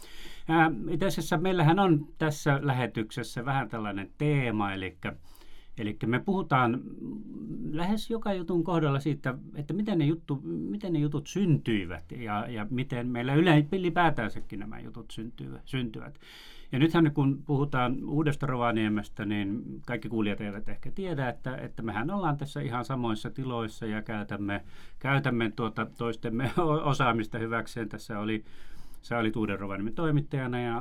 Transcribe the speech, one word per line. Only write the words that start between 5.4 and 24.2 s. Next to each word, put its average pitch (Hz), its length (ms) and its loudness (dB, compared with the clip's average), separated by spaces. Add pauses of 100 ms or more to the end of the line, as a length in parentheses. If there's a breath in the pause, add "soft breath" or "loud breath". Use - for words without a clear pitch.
elikkä 107 280 -4
me 120 140 4
puhutaan 139 600 2 (880)
lähes 185 400 0
joka 220 220 -2
jutun 175 320 0
kohdalla 156 360 2
siitä, 139 340 -2 (200)
että 143 200 -6
miten 208 240 0
ne 151 60 6
juttu, 147 400 2
miten 185 480 -4
ne 156 60 2
jutut 147 280 0
syntyivät 110 880 2
ja, 113 380 -4
ja 107 200 -4
miten 123 380 -2
meillä 123 260 0
yle-, 151 380 8
ylipäätänsäkin 165 880 2
nämä 110 200 -8
jutut 113 300 -12
syntyvä-, 131 540 -10
syntyvät. 123 540 -6 (540 loud breath)
Ja 131 60 0
nythän 160 360 6
kun 139 320 4
puhutaan 131 580 2
Uudesta 147 420 2
Rovaniemestä, 110 800 2
niin 104 380 0 (240)
kaikki 110 220 -4
kuulijat 107 320 0
eivät 104 280 -4
ehkä 113 220 0
tiedä, 151 380 -2
että, - 280 -6
että - 260 -8
mehän 113 280 -2
ollaan 175 280 0
tässä 143 220 -6
ihan 123 240 -2
samoissa 120 460 -2
tiloissa 117 560 -4
ja 107 160 -4
käytämme, 101 600 -4 (340 soft breath)